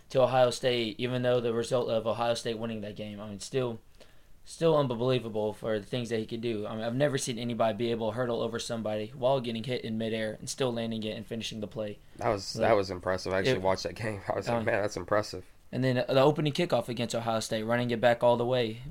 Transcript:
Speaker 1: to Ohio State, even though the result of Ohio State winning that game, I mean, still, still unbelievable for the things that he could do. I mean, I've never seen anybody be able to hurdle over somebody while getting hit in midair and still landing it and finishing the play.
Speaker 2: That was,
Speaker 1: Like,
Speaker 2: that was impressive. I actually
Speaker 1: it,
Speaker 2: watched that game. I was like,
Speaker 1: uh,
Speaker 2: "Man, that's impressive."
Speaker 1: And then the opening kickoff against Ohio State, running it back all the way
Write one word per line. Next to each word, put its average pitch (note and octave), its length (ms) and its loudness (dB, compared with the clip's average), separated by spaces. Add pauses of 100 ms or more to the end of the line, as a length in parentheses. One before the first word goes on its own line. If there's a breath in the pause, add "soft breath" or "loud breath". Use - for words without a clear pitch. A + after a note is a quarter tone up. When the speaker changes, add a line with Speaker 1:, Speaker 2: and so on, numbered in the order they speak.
(120)
Speaker 1:
to C3+ 100 4
Ohio B2+ 300 6
State, A#2+ 460 0
even B2 260 -2
though B2 180 4
the A#2 120 0
result A#2 360 0
of A2+ 180 2
Ohio A#2 280 2
State A2+ 220 -4
winning A2+ 240 -6
that G2+ 140 -8
game, G#2 240 -10
I G#2+ 100 -10
mean, G2+ 120 -10
still, B2 400 -2 (640 soft breath)
still D#3+ 320 2
unbelievable A#2 760 0
for A2 260 -2
the G2 60 -8
things A#2+ 240 -4
that A2+ 100 0
he A2 60 -2
could A2+ 160 -6
do. A2 260 -2
I A2+ 80 -8
mean, A2 100 -6
I've A#2 100 -2
never C#3 220 2
seen B2+ 200 -4
anybody A#2 400 2
be A#2 140 0
able A2+ 200 0
to A2 40 -8
hurdle A#2 260 -2
over A2+ 180 -2
somebody G#2+ 560 -4
while C3 260 2
getting A2+ 220 -4
hit B2 200 -4
in A2 140 -4
midair A2 420 -2
and B2+ 100 -8
still B2+ 240 -2
landing A2+ 300 -4
it G#2+ 140 -4
and A2 80 -10
finishing A2 340 -8
the G#2 80 -6
play. G#2 320 -6 (180)
Speaker 2:
That A#2 120 0
was, G2+ 260 -2
Speaker 1:
Like, - 140 2
Speaker 2:
that A2+ 60 6
was G2 160 2
impressive. F#2 420 -2
I F#2+ 60 2
actually B2+ 160 2
Speaker 1:
it, F#2 60 -2
Speaker 2:
watched F#2+ 220 2
that F2 120 -6
game. G#2+ 340 -6
I A2 60 -2
was G#2 120 -4
like, A#2 140 0
Speaker 1:
uh, - 20 -6
Speaker 2:
"Man, A2 180 2
that's G#2 160 -2
impressive." F#2+ 460 -2 (280)
Speaker 1:
And B2+ 120 -2
then C3 120 2
the C3 260 4
opening D3+ 320 4
kickoff C#3+ 340 0
against A#2 280 -4
Ohio A2+ 260 0
State, A2 220 -2
running A#2+ 280 0
it A2+ 80 0
back A#2+ 240 4
all A#2+ 140 6
the A#2+ 80 0
way A#2+ 460 0